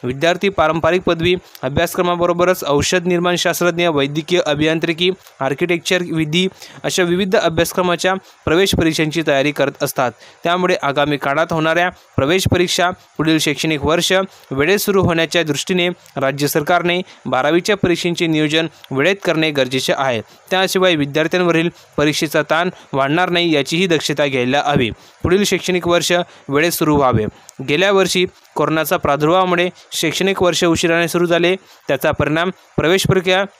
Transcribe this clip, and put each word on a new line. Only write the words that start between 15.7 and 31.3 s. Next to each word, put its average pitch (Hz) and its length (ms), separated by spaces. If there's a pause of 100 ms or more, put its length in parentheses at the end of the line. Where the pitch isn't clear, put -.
राज्य 135 300
सरकारने 175 540 (240)
बारावीच्या 160 520
परीक्षेचे 170 500
नियोजन 156 400 (240)
वेळेत 147 320
करणे 160 280
गरजेचे 131 460
आहे. 127 240
त्याशिवाय 185 760
विद्यार्थ्यांवरील 165 720 (280)
परीक्षेचा 151 440
ताण 165 280 (240)
वाढणार 151 360
नाही, 170 260
याचीही 165 320
दक्षता 151 400
घ्यायला 131 380
हवी. 139 240 (340)
पुढील 185 200
शैक्षणिक 180 440
वर्ष 170 260 (360)
वेळेत 156 220
सुरू 151 260
व्हावे. 120 280 (440)
गेल्या 180 220
वर्षी 185 340 (300)
कोरोनाचा 156 420
प्रादुर्भावामुळे 175 720 (220)
शैक्षणिक 185 520
वर्ष 175 200
उशिराने 165 440
सुरू 175 180
झाले. 170 300